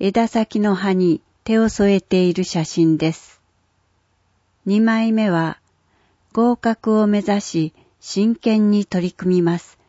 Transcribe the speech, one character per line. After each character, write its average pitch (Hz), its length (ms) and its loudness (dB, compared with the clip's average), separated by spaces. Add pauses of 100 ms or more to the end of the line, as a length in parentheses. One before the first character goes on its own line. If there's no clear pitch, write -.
枝 196 260 0
先 220 320 -4
の 208 160 0
葉 190 200 -2
に 180 260 0 (240)
手 220 140 0
を 220 100 2
添 202 260 0
え 190 60 0
て 185 240 0
い 180 100 0
る 185 100 -2
写 170 200 -4
真 160 320 2
で 160 160 -2
す。 - 280 -18 (1200)
二 202 160 0
枚 226 320 0
目 220 180 0
は、 165 300 -2 (720)
合 240 240 0
格 220 420 -2
を 214 80 2
目 208 120 2
指 202 240 -2
し、 160 320 -4 (260)
真 220 340 -2
剣 214 360 0
に 208 140 2
取 180 240 -4
り 180 40 -8
組 180 240 -2
み 180 60 2
ま 170 160 0
す - 200 -18 (100)